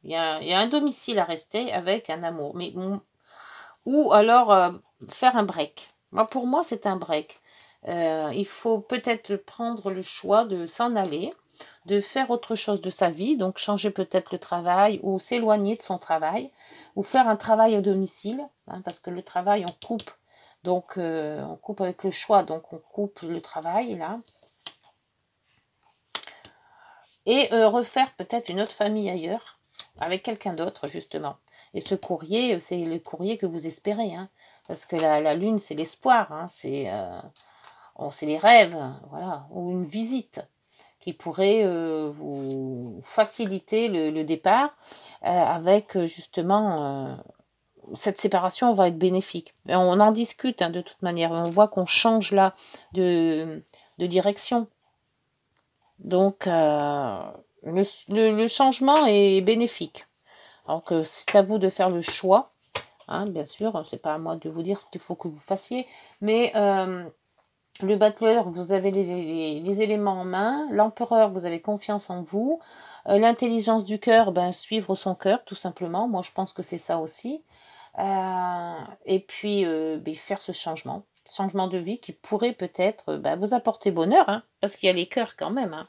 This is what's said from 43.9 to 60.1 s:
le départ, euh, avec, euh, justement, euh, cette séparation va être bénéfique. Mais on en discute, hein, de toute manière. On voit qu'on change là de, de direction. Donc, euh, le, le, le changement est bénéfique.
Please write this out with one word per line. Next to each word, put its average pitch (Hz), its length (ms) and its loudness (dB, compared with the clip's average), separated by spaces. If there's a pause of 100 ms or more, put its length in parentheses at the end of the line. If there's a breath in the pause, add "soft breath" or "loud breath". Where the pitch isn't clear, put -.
le 156 140 -4
départ, 196 520 2 (480 loud breath)
euh, - 40 -2
avec, 175 680 2
euh, 175 100 2
justement, 165 1000 -2
euh, 135 80 -10 (800)
cette - 240 -4
séparation 190 540 2
va 190 160 4
être 165 100 -2
bénéfique. 185 560 -2 (120)
Mais 175 100 0
on 180 240 4
en 214 100 10
discute, 233 520 -2
hein, 170 80 0
de 175 100 -6
toute - 220 -16
manière. 170 280 0
On 170 200 -2
voit 208 180 6
qu'on 185 180 -2
change 226 460 2
là 196 220 6 (380 loud breath)
de, 165 720 0 (360 soft breath)
de 175 80 -2
direction. 202 600 0 (1300)
Donc, 185 480 0
euh, 147 720 2 (420)
le, 180 220 0 (240)
le, 214 280 4
le 226 120 2
changement 269 580 4
est 202 360 6
bénéfique. 226 640 0 (600 soft breath)